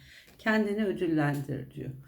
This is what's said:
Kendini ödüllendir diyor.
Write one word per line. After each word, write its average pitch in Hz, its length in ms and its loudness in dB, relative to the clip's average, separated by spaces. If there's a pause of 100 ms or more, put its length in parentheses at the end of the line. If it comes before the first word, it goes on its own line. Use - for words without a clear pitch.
(380)
Kendini 214 460 2
ödüllendir 151 840 0
diyor. 131 200 -10 (180)